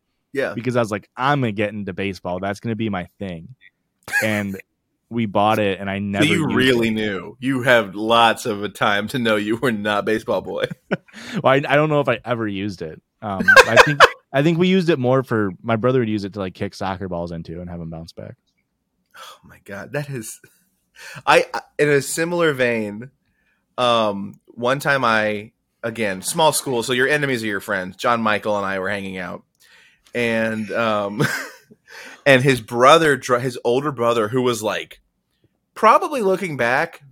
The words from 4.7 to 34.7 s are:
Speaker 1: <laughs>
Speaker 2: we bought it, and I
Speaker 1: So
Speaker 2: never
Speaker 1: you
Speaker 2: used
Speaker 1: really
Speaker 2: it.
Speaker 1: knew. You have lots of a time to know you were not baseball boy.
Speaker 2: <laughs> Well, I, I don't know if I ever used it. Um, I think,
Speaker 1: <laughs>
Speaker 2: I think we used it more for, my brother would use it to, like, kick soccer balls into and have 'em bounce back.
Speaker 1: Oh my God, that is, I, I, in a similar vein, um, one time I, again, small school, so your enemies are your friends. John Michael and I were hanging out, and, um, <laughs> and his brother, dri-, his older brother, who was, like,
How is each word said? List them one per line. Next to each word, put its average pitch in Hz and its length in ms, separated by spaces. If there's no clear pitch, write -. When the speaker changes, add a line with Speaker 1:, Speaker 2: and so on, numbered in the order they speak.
Speaker 1:
<laughs> - 260
Speaker 2:
we 117 180
bought 104 320
it, 98 200
and 101 100
I 98 100
Speaker 1:
So 104 40
Speaker 2:
never 101 220
Speaker 1:
you - 180
Speaker 2:
used 113 120
Speaker 1:
really 123 340
Speaker 2:
it. - 20
Speaker 1:
knew. 101 480
You 127 220
have 113 340
lots 113 500
of 104 180
a 104 60
time 104 380
to 131 100
know 113 200
you 107 180
were 123 160
not 104 320
baseball 110 380
boy. 92 240
Speaker 2:
<laughs> 196 60
Well, 127 120
I, - 20
I 139 220
don't 151 120
know 147 120
if 135 80
I 117 160
ever 117 240
used 98 320
it. 78 200
Um, 101 220
I - 120
think, 147 240
Speaker 1:
<laughs> - 160
Speaker 2:
I 139 100
think 165 160
we 185 80
used 185 220
it 156 100
more 127 240
for, 107 280
my 113 140
brother 127 220
would 113 100
use 104 160
it 92 80
to, 104 60
like, 95 140
kick 101 220
soccer 95 320
balls 87 240
into 85 300
and 87 80
have 87 120
'em 82 80
bounce 82 220
back. - 240
Speaker 1:
Oh - 260
my - 220
God, 98 280
that 143 180
is, 123 280
I, 170 280
I, - 80
in 147 100
a 143 140
similar 165 500
vein, 117 560
um, 110 640
one 120 340
time 139 240
I, 107 500
again, 107 380
small 160 320
school, 123 300
so 127 100
your 127 140
enemies 139 360
are 110 40
your 101 140
friends. 92 340
John 120 260
Michael 107 360
and 98 80
I 98 140
were 95 100
hanging 98 280
out, 90 260
and, 113 580
um, 104 520
<laughs> - 520
and 131 160
his 127 180
brother, 139 560
dri-, 120 240
his 123 220
older 135 280
brother, 117 360
who 127 160
was, 120 180
like, 90 400